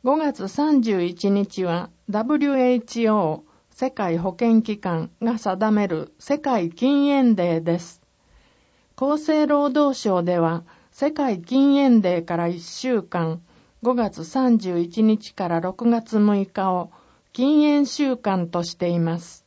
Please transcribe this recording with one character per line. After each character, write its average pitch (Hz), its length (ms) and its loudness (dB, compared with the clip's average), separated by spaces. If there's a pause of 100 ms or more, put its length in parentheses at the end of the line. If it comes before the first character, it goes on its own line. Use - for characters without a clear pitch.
五 269 140 2
月 285 300 -4
三 294 340 2
十 208 220 0
一 180 280 -2
日 196 320 -2
は、 175 260 -4 (180)
ダ 208 160 -4
ブ 294 140 0
リ 285 80 0
ュ 277 80 0
ー 262 60 0
エ 254 160 4
イ 233 60 -2
チ 233 280 -2
オ 165 380 0
ー、 - 280 -20
世 262 140 -4
界 175 300 -2
保 180 140 -4
健 226 280 2
機 214 160 -6
関 165 320 -6 (100)
が 226 200 -4
定 208 320 -2
め 208 160 2
る 160 320 -6
世 285 180 -2
界 240 320 -2
禁 277 380 0
煙 269 260 4
デ 175 280 0
ー - 20 -12
で 170 160 0
す。 - 240 -18 (920)
厚 285 220 0
生 302 300 0
労 285 240 2
働 285 280 2
省 185 220 0
で 175 160 0
は、 165 260 0 (280)
世 294 200 -2
界 254 300 -2
禁 277 340 2
煙 262 260 4
デ 180 200 0
ー 170 40 -12
か 170 120 -4
ら 170 100 0
一 170 160 -6
週 240 380 -4
間、 170 400 -4 (400)
五 247 140 0
月 208 280 -4
三 240 360 2
十 180 200 -2
一 170 220 -2
日 214 320 0
か 185 140 -6
ら 170 120 0
六 185 300 -2
月 226 300 0
六 208 260 2
日 190 260 -4
を 180 200 -4 (420)
禁 294 280 2
煙 294 260 4
週 269 280 -2
間 190 320 -2
と 170 160 -4
し 170 120 -10
て 175 140 -4
い 175 100 0
ま 165 180 0
す。 - 280 -18